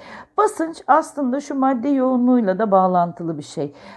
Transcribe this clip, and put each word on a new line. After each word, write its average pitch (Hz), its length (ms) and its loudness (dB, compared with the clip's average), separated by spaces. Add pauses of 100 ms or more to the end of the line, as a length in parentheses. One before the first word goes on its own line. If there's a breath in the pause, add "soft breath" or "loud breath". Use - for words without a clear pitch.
(360 loud breath)
Basınç 339 500 -2
aslında 285 540 0
şu 285 140 -8
madde 262 340 0
yoğunluğuyla 247 720 2
da 214 120 0
bağlantılı 175 680 2
bir 147 40 -8
şey. 143 300 -8 (240 loud breath)